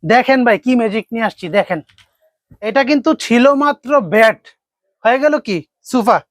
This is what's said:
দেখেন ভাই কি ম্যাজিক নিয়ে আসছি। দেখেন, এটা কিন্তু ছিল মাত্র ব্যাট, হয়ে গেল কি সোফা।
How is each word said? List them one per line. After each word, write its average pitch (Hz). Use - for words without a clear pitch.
দেখেন 240
ভাই 226
কি 254
ম্যাজিক 220
নিয়ে 226
আসছি। -
দেখেন, 175
এটা 269
কিন্তু 294
ছিল 240
মাত্র 285
ব্যাট, 220
হয়ে 240
গেল 294
কি 202
সোফা। 220